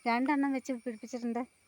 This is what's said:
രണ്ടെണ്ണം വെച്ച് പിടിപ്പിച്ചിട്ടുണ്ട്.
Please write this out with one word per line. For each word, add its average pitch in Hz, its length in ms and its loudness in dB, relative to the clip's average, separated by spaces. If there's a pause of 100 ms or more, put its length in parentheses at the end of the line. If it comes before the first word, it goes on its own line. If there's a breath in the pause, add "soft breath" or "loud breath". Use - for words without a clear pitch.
രണ്ടെണ്ണം 269 480 4
വെച്ച് 262 200 -2
പിടിപ്പിച്ചിട്ടുണ്ട്. 233 720 -4 (260)